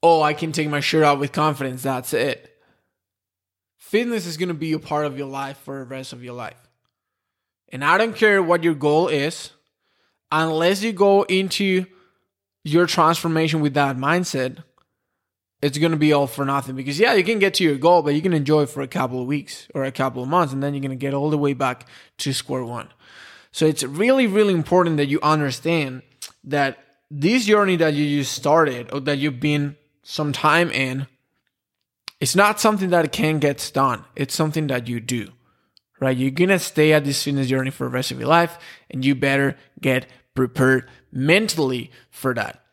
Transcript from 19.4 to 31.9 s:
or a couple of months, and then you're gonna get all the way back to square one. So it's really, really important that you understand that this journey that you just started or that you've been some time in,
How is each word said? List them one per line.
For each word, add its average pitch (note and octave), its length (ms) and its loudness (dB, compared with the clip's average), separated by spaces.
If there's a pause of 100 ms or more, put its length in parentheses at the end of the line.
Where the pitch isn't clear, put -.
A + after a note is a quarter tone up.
or C3+ 120 -4
a C3+ 60 -6
couple B2+ 300 -4
of B2+ 60 -8
months, D#3 240 0
and C3+ 100 -6
then C#3+ 120 -4
you're C#3 80 -6
gonna C3+ 160 -6
get C#3 160 -4
all C#3 160 -2
the D3+ 80 0
way C#3+ 160 0
back B2+ 340 -4 (300)
to C3+ 160 -4
square C3 320 -6
one. A#2+ 240 -12 (640)
So D#3+ 120 0
it's D#3 180 0
really, A3+ 440 2
really G3+ 260 2
important E3+ 440 2
that C#3+ 100 0
you C#3+ 140 -2
understand D3 800 -2 (420)
that C#3 340 -2 (320)
this G3+ 360 2
journey G3+ 320 4
that D#3+ 160 2
you C#3+ 260 0
just C3 140 -4
started C#3+ 600 0
or C#3+ 60 -6
that C#3 180 -2
you've C3+ 220 -4
been D3 380 -2 (260)
some D3 300 -4
time D#3+ 380 2
in, C3 360 -4 (1120)